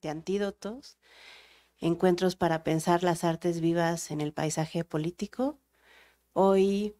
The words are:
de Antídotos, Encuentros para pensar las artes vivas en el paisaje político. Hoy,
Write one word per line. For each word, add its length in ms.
de 80
Antídotos, 880
Encuentros 580
para 260
pensar 400
las 220
artes 340
vivas 500
en 120
el 100
paisaje 540
político. 760
Hoy, 680